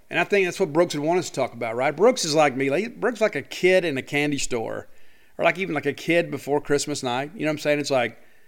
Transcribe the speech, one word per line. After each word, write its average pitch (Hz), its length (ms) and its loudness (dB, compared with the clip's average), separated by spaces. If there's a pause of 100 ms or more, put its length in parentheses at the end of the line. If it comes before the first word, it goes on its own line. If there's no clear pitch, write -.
(100)
And 156 100 0
I 175 40 2
think 196 220 2
that's 175 140 -4
what 160 120 0
Brooks 170 220 2
would 147 80 -4
want 170 160 2
us 170 120 -4
to - 40 -14
talk 120 200 -2
about, 117 220 -6
right? 143 200 0
Brooks 240 280 4
is 151 100 -2
like 147 200 4
me. 135 160 0
Like, 175 300 -4
Brooks 220 160 -2
is - 60 -14
like 208 120 0
a 139 80 -4
kid 185 420 4
in 147 120 -2
a 123 60 -4
candy 147 360 0
store, 110 480 -4 (520)
or, - 60 0
like, 165 140 2
even, 170 160 -4
like, 143 120 -4
a 139 80 0
kid 165 360 0
before 143 300 -2
Christmas 143 420 -2
night. 131 320 -4
You - 60 -12
know 147 60 -2
what 156 60 0
I'm 151 60 -4
saying? 147 220 2
It's 135 100 -6
like, 120 280 0 (300)